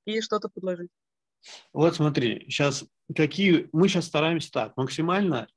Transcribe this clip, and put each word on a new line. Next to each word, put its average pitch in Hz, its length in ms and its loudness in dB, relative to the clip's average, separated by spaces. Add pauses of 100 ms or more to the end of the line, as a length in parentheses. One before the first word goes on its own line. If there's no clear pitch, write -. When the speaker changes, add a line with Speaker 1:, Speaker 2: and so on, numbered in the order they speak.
Speaker 1:
и 220 160 -4
что-то 214 280 -4
подложить. 180 420 -8 (840)
Speaker 2:
Вот 160 220 4
смотри, 139 540 0
щас 143 340 0 (320)
какие, 165 560 4
мы 180 160 6
щас 185 180 0
стараемся 160 460 -2
так, 113 240 -4
максимально 160 800 -2